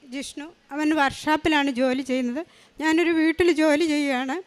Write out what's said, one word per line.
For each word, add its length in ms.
ജിഷ്ണു. 320
അവൻ 140
വർക്ക്ഷോപ്പിലാണ് 680
ജോലി 300
ചെയ്യുന്നത്. 300
ഞാനൊരു 380
വീട്ടിൽ 280
ജോലി 320
ചെയ്യുകയാണ്. 440